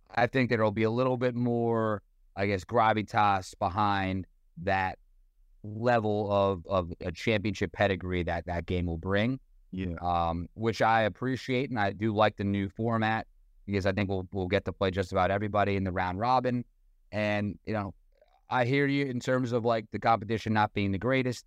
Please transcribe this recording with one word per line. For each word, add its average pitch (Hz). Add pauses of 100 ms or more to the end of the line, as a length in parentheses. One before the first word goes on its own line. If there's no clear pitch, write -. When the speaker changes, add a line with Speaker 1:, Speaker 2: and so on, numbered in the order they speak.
(140)
Speaker 1:
I 123
think 123
there'll 110
be 104
a 110
little 127
bit 123
more, 117 (340)
I 101
guess, 98
gravitas 107
behind 98 (320)
that 92 (640)
level 107
of, 98
of 87
a 90
championship 101
pedigree 92
that 85
that 85
game 87
will 82
bring. 101 (300)
Speaker 2:
Yeah. 92
Speaker 1:
Um, 85
which 110
I 113
appreciate, 127
and 123
I 101
do 104
like 107
the 101
new 98
format 110 (400)
because 98
I 98
think 95
we'll, 92
we'll 95
get 98
to 95
play 95
just 92
about 92
everybody 101
in 95
the 92
round 92
robin. 123 (480)
And, 104
you 107
know, 101 (540)
I 123
hear 139
you 143
in 123
terms 127
of, 117
like, 113
the 104
competition 110
not 107
being 101
the 95
greatest, 123